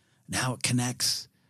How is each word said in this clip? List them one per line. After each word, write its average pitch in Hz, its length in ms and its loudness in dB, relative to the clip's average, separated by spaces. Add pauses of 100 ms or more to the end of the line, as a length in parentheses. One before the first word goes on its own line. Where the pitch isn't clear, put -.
(260)
and - 100 -6
how 127 200 0
it - 60 -10
connects, - 680 0 (200)